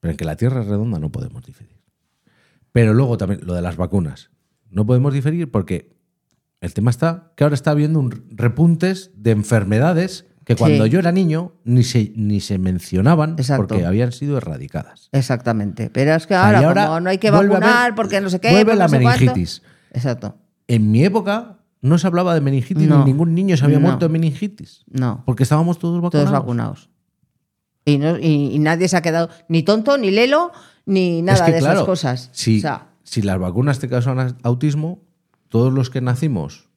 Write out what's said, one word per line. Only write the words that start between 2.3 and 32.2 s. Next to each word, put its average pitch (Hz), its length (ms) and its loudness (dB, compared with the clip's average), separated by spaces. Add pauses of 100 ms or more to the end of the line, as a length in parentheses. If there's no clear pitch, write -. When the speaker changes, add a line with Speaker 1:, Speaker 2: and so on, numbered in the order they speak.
Speaker 1:
Pero 110 220 4
luego 123 240 2
también 98 260 -4
lo 90 100 -6
de 87 80 -4
las 87 140 -6
vacunas. 85 540 -4 (400)
No 104 160 -2
podemos 127 260 2
diferir 147 380 -4
porque 90 440 -6 (680)
el 87 120 -8
tema 110 160 0
está 165 460 -4
que 147 80 0
ahora 147 100 2
está 143 180 -2
habiendo 151 280 0
un 117 300 -6
repuntes 165 840 0
de 107 180 0
enfermedades 117 920 0 (180)
que 117 120 0
cuando 151 280 4
Speaker 2:
Sí. 110 60 2
Speaker 1:
yo 160 80 2
era 170 140 0
niño 175 400 -2 (120)
ni 120 200 4
se, 110 320 -2
ni 104 240 0
se 98 180 -4
mencionaban 95 800 0
Speaker 2:
Exacto. 131 300 -2
Speaker 1:
porque 95 180 -2
habían 113 240 0
sido 143 280 -6
erradicadas. - 760 -12
Speaker 2:
Exactamente. 113 800 -4
Pero 143 240 2
es 160 120 -2
que 202 80 -2
Speaker 1:
O 185 40 2
sea, 190 80 4
Speaker 2:
ahora, 208 140 6
Speaker 1:
y 147 40 6
ahora 175 220 2
Speaker 2:
como 160 140 -2
no 180 100 -4
hay 190 80 -2
que 214 120 0
Speaker 1:
vuelve 202 240 4
a 185 60 2
Speaker 2:
vacunar 240 220 4
Speaker 1:
haber, 240 120 0
Speaker 2:
porque 202 260 -2
no 196 100 -4
sé 180 100 -2
qué, 226 100 -2
Speaker 1:
vuelve 208 140 6
Speaker 2:
porque 220 140 2
Speaker 1:
la 185 80 2
Speaker 2:
no 156 40 2
sé 135 100 2
cuánto. 120 200 4
Speaker 1:
meningitis. 98 420 0 (300)
Speaker 2:
Exacto. 123 440 -6 (300)
Speaker 1:
En 107 240 2
mi 120 140 4
época 208 540 -2 (240)
no 156 160 4
se 180 80 0
hablaba 175 280 0
de 160 60 2
meningitis, 139 480 0
Speaker 2:
No. 156 120 6
Speaker 1:
ni 135 120 4
ningún 165 220 0
niño 185 220 0
se 127 80 0
había 143 140 4
Speaker 2:
No. 151 80 4
Speaker 1:
muerto 170 200 0
de 160 60 0
meningitis. 165 760 -6
Speaker 2:
No. 123 360 -4
Speaker 1:
Porque 123 180 0
estábamos 165 340 2
todos 175 220 -2
vacunados. 156 300 0
Speaker 2:
Todos 139 100 2
vacunados. 117 500 -6 (960)
Y 147 140 2
no, 156 200 0
y, 143 360 0
y 147 40 0
nadie 165 300 0
se 185 80 0
ha 170 60 0
quedado 165 280 -2 (180)
ni 165 140 0
tonto, 220 340 0
ni 214 140 0
lelo, 277 420 2 (320)
ni 180 380 0
nada 185 160 2
Speaker 1:
Es 180 60 2
que, 165 80 4
Speaker 2:
de 165 60 2
esas 147 140 0
Speaker 1:
claro, 185 140 0
Speaker 2:
cosas. 131 460 -4